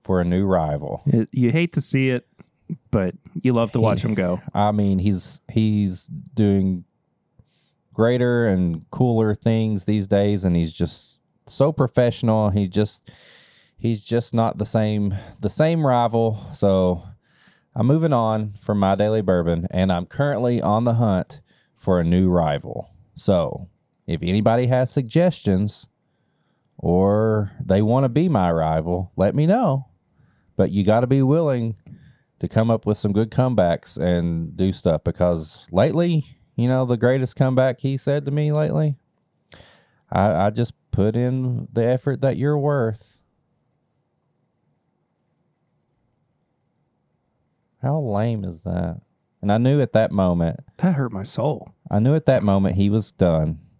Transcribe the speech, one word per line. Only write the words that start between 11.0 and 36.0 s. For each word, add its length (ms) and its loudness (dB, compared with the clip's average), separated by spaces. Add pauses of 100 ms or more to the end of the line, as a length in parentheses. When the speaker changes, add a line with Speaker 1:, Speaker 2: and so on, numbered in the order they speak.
Speaker 1:
so 260 0
professional. 760 0
He 180 0
just, 440 -4 (680)
he's 260 -4
just 320 -2
not 220 0
the 80 -2
same, 500 0 (260)
the 100 -2
same 360 0
rival. 520 2 (160)
So 480 2 (720)
I'm 120 -2
moving 280 2
on 480 -2
from 160 -2
My 160 2
Daily 260 0
Bourbon, 500 0
and 220 0
I'm 140 -4
currently 560 -2
on 220 0
the 100 2
hunt 480 0 (320)
for 260 0
a 40 0
new 260 4
rival. 580 -2 (240)
So 560 -2 (380)
if 160 -4
anybody 460 0
has 220 0
suggestions 960 -2 (920)
or 760 2 (100)
they 200 2
wanna 260 2
be 220 0
my 200 2
rival, 640 0
let 200 2
me 120 2
know. 420 0 (680)
But 140 2
you 120 0
gotta 240 2
be 140 2
willing 560 0 (640)
to 100 -6
come 220 2
up 160 0
with 100 0
some 160 -2
good 180 0
comebacks 680 0
and 560 -2
do 160 0
stuff, 320 -2
because 680 -2
lately, 540 0 (320)